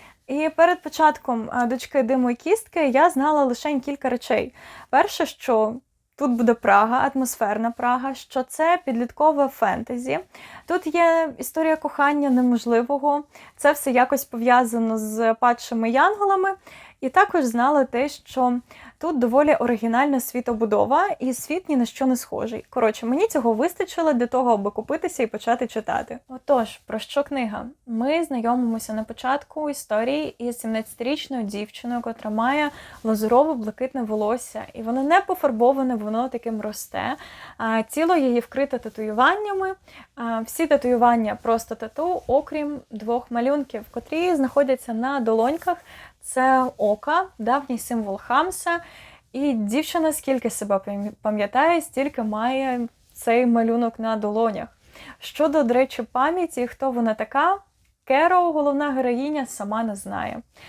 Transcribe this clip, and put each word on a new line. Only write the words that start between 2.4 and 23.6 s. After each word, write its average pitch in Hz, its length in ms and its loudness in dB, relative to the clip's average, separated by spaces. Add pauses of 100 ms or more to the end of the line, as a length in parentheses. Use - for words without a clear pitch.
я 277 220 6
знала 294 340 2
лише 269 360 0
кілька 277 300 -4
речей. 240 440 -2 (360)
Перше, 294 360 2
що 220 500 0 (400)
тут 269 160 0
буде 233 220 4
Прага, 226 640 4
атмосферна 233 560 -2
Прага, 247 420 -2
що 247 300 -6
це 330 420 0
підліткове 277 640 2
фентезі. 247 720 -2 (460)
Тут 339 300 -2
є 330 420 4
історія 320 380 0
кохання 294 540 0
неможливого, 247 920 2 (340)
це 294 140 4
все 294 200 -2
якось 254 340 2
пов'язано 233 720 2
з 220 360 0
падшими 240 560 0
янголами. 392 600 2 (520)
І 269 80 -2
також 370 340 4
знала 254 420 2
те, 269 240 -2
що 247 500 -2 (380)
тут 311 220 -2
доволі 269 360 4
оригінальна 240 640 0
світобудова, 233 880 0 (120)
і 254 140 -2
світ 330 360 -6
ні 294 60 0
на 240 100 2
що - 200 -4
не 254 100 2
схожий. - 540 -8
Коротше, 233 360 0
мені 294 220 2
цього 240 260 2
вистачило 330 600 0